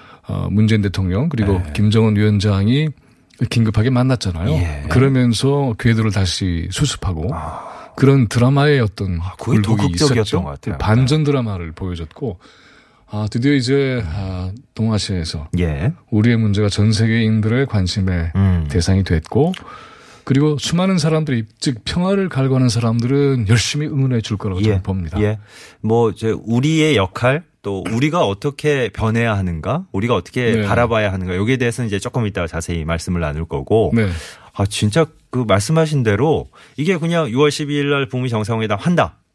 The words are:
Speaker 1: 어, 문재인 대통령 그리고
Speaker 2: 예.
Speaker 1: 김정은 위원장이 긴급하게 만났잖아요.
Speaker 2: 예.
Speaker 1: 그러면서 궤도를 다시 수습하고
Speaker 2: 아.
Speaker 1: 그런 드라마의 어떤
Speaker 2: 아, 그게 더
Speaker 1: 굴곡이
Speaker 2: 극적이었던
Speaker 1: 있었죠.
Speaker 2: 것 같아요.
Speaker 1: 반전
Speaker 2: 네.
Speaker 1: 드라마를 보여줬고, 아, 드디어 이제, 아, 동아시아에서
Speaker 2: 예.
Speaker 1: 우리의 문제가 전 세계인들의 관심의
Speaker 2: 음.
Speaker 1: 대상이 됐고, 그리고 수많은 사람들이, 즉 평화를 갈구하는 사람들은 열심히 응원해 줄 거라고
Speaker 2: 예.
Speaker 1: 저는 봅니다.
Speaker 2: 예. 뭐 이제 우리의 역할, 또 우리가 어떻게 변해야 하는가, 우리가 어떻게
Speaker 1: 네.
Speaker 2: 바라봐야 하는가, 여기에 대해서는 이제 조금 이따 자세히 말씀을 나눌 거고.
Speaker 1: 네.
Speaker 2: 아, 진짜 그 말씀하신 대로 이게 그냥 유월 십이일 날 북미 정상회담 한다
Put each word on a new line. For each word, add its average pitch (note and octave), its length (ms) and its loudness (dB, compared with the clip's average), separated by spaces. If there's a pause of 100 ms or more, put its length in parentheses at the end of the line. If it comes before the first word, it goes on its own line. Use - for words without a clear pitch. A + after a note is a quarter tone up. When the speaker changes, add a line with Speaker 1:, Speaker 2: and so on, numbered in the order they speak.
(260)
Speaker 1:
어, F#2+ 240 -4
문재인 G#2+ 300 4
대통령 F#2+ 480 0
그리고 G2+ 380 0
Speaker 2:
예. D2+ 60 -12
Speaker 1:
김정은 G#2+ 440 4
위원장이 G#2+ 720 2 (640)
긴급하게 A2 400 2
만났잖아요. A#2 640 0
Speaker 2:
예. D2+ 360 -2
Speaker 1:
그러면서 C3 880 2
궤도를 A2 340 2
다시 F2+ 580 -2
수습하고 F#2 640 -4
Speaker 2:
아. - 640 -12
Speaker 1:
그런 C3+ 320 6
드라마의 C#3 520 4
어떤 F#2+ 400 -2
Speaker 2:
아, F#2 160 -8
그게 A2+ 240 2
더 G#2 140 0
Speaker 1:
굴곡이 G2 180 0
Speaker 2:
극적이었던 A#2 300 2
Speaker 1:
있었죠. F#2+ 200 -2
Speaker 2:
것 - 80 -8
같아요. C#2+ 280 -8
Speaker 1:
반전 C3 420 2
Speaker 2:
네. D3+ 100 0
Speaker 1:
드라마를 G2+ 420 -4
보여줬고, F2 680 -8 (720)
아, G#2+ 200 -4
드디어 B2 240 2
이제, C3 520 0
아, F#2+ 440 -6 (240)
동아시아에서 F#2+ 760 -4 (100)
Speaker 2:
예. E2+ 340 0 (180)
Speaker 1:
우리의 A2+ 260 4
문제가 G#2 320 2
전 G#2 240 2
세계인들의 A2 760 2
관심의 F#2 680 -2
Speaker 2:
음. F#2 360 2
Speaker 1:
대상이 F#2+ 340 2
됐고, A2 480 0 (720)
그리고 D3 340 2
수많은 F#3 400 0
사람들이, D3+ 460 0 (160)
즉 B2 240 -4
평화를 F#3+ 440 -2
갈구하는 C3 400 2
사람들은 A#2 800 0
열심히 B2 380 0
응원해 C3+ 360 0
줄 G#2 160 -6
거라고 F#2 240 -6
Speaker 2:
예. - 20 2
Speaker 1:
저는 G2 180 2
봅니다. F#2 380 -4
Speaker 2:
예. G#2 180 0 (420)
뭐 A2+ 300 2
이제 A2 200 -4 (140)
우리의 D3 520 2
역할, B2 480 0 (180)
또 G2 200 -6 (100)
우리가 D3 340 0
어떻게 C#3+ 640 -2
변해야 A2 480 0
하는가, F#2 540 -4
우리가 G#2+ 220 -2
어떻게 A#2 420 -2
Speaker 1:
네. G#2+ 100 0
Speaker 2:
바라봐야 A2 460 0
하는가, F#2 240 -4
여기에 A2 220 0
대해서는 A#2+ 280 -2
이제 G2+ 120 -2
조금 A#2+ 280 -4
이따 F#2 200 -4
자세히 E2 380 -6
말씀을 E2 360 -4
나눌 D#2 260 -4
거고. E2+ 480 0
Speaker 1:
네. A2 140 2 (480)
Speaker 2:
아, G2 100 0
진짜 G#2+ 380 0 (260)
그 B2 180 -2
말씀하신 D3+ 560 2
대로 G#2+ 420 0 (300)
이게 F3+ 200 0
그냥 E3 320 -2
유월 C#3 220 2
십이일 C#3+ 400 -2
날 C#3 180 0
북미 B2+ 200 -4
정상회담 A2 500 -2
한다 D3 380 0 (180)